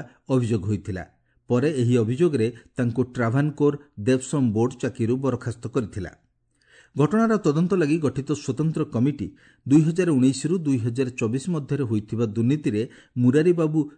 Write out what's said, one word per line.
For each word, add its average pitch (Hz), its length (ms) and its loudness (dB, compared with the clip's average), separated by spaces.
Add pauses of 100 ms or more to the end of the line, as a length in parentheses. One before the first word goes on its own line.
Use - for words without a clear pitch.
(300)
ଅଭିଯୋଗ 117 360 0
ହୋଇଥିଲା। 92 400 -4 (440)
ପରେ 123 200 2 (120)
ଏହି 120 160 4
ଅଭିଯୋଗରେ 127 500 2 (300)
ତାଙ୍କୁ 120 240 -2 (140)
ଟ୍ରାଭାନକୋର 143 580 0 (260)
ଦେବସମ୍ 131 540 0
ବୋର୍ଡ 117 280 0
ଚାକିରିରୁ 120 360 -2
ବରଖାସ୍ତ 123 500 -4
କରିଥିଲା। 101 440 -6 (840)
ଘଟଣାର 214 420 2
ତଦନ୍ତ 165 340 0 (100)
ଲାଗି 151 240 2
ଗଠିତ 135 280 -4
ସ୍ୱତନ୍ତ୍ର 156 560 -2
କମିଟି 120 380 -2 (380)
ଦୁଇ 147 160 6
ହଜାର 170 280 0
ଉଣେଇଶରୁ 135 480 2
ଦୁଇ 139 280 0
ହଜାର 123 220 -2 (120)
ଚବିଶ 123 300 -2
ମଧ୍ୟରେ 143 340 -4
ହୋଇଥିବା 110 420 -2
ଦୁର୍ନୀତିରେ 113 560 0 (360)
ମୁରାରୀ 147 360 4
ବାବୁ 160 260 0 (180)